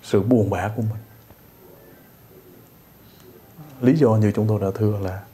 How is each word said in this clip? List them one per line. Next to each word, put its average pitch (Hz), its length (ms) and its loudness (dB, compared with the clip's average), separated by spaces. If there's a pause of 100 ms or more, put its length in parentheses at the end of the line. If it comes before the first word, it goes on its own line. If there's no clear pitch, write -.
sự 101 200 0
buồn 107 280 2
bã 95 260 -4
của 117 60 -6
mình. 110 180 -6 (2750)
Lý 127 140 4
do 123 220 4
như 107 160 2
chúng 107 160 0
tôi 107 120 0
đã 98 140 -2
thưa 104 240 -2
là 95 240 -8 (120)